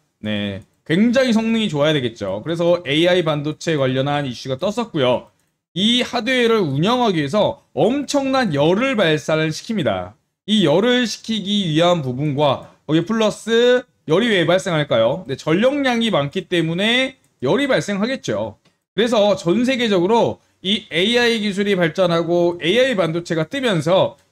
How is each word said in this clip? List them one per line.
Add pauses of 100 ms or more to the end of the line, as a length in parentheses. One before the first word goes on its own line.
(180)
네, (220)
굉장히
성능이
좋아야
되겠죠.
그래서
에이아이
반도체
관련한
이슈가
떴었고요. (460)
이
하드웨어를
운영하기
위해서 (120)
엄청난
열을
발산을
시킵니다. (320)
이
열을
식히기
위한
부분과 (160)
거기에
플러스 (240)
열이
왜
발생할까요?
네,
전력량이
많기
때문에 (220)
열이
발생하겠죠. (400)
그래서
전
세계적으로 (200)
이
에이아이
기술이
발전하고
에이아이
반도체가
뜨면서 (160)